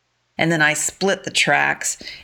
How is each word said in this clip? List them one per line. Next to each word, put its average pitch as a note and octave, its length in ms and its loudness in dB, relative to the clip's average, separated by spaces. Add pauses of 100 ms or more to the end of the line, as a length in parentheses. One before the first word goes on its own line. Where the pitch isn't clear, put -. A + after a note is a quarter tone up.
(380)
and D#3+ 140 2
then D#3+ 100 2
I D3+ 120 4
split - 500 -2
the - 80 -10
tracks, C#3+ 680 0 (260)